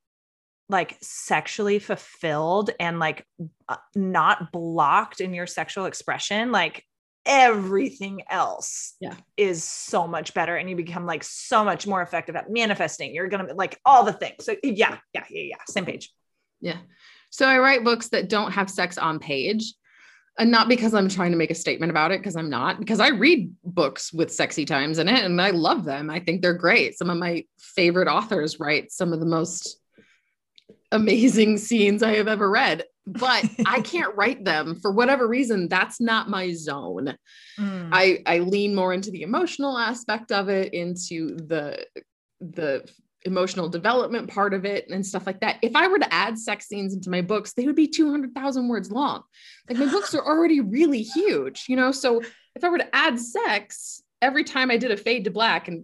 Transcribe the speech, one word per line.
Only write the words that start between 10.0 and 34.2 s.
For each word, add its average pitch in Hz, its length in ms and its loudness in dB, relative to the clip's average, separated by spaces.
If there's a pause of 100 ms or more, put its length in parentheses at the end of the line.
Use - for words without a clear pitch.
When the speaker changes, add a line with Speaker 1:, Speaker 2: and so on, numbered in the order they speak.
Speaker 1:
much 170 260 -6
better, 170 220 0
and 170 140 -6
you 185 80 -8
become, 175 300 -6
like, 156 180 -4
so - 400 0
much 185 220 -2
more 190 140 0
effective 170 360 -6
at - 120 -8
manifesting. 185 640 -2
You're 175 140 -4
gonna, 190 280 -4
like, 185 280 -4
all 262 220 10
the 208 80 0
things. - 320 -8
So 220 180 -4
yeah, 208 340 2 (160)
yeah, 160 160 -6
yeah, - 120 -10
yeah. 143 140 -10 (120)
Same 196 180 -4
page. - 280 -12 (480)
Speaker 2:
Yeah. 170 160 -6 (540)
So 277 160 2
I 262 100 8
write 262 260 4
books 233 260 0
that 190 200 0
don't 208 240 0
have 196 160 0
sex 180 280 -4
on 156 220 -2
page, 160 540 -4 (640)
and 226 120 4
not 226 180 6
because 226 240 4
I'm 196 160 4
trying 180 220 0
to 170 60 2
make 160 140 0
a 165 40 -4
statement 160 340 -2
about 160 240 2
it, 190 100 -4
'cause 180 140 -6
I'm 160 120 -4
not, 135 300 -2
because 196 220 0
I 262 80 6
read 254 520 4
books 175 520 -2
with 160 180 -2
sexy 151 320 -4
times 147 340 -2
in 165 120 2
it, 240 160 2
and 175 160 2
I 196 80 4
love 175 340 2
them. 147 260 -6
I 160 120 -6
think 170 200 -2
they're 180 120 4
great. 170 440 2
Some 175 120 -4
of 175 80 -2
my 170 260 -4 (160)
favorite 175 480 2
authors 156 500 0
write 151 360 -2
some 175 180 -2
of 160 80 -2
the 165 60 -2
most 165 560 -4 (1120)
amazing 214 640 4
scenes 208 460 2
I 220 120 2
have 208 120 2
ever 208 220 2
read, 196 360 2 (200)
but 226 380 0
Speaker 1:
<laughs> 226 220 0
Speaker 2:
I 220 160 2
can't 277 340 -4
write 208 300 0